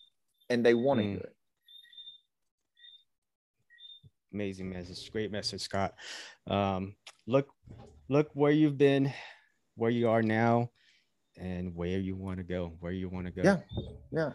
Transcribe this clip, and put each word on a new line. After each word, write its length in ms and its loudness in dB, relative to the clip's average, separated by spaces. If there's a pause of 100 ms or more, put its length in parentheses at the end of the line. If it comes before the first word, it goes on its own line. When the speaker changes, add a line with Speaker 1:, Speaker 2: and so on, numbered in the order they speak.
(500)
Speaker 1:
and 160 2
they 80 8
wanna 300 2
Speaker 2:
Mm. 80 0
Speaker 1:
hear 80 -6
it. 160 -16 (3000)
Speaker 2:
Amazing 360 -6
message. 420 -12
Great 200 -4
message, 300 -6
Scott. 340 -2 (520)
Um, 480 0 (300)
look, 240 2 (600)
look 240 2
where 180 4
you've 260 4
been, 340 6 (640)
where 140 0
you 200 2
are 120 4
now, 480 4 (680)
and 380 -6
where 240 -2
you 160 -4
wanna 280 -8
go, 360 -6
where 120 -8
you 180 -6
wanna 220 -8
go. 120 -8
Speaker 1:
Yeah, 160 4 (160)
yeah. 80 -6 (280)
Speaker 2:
Yeah. 240 -2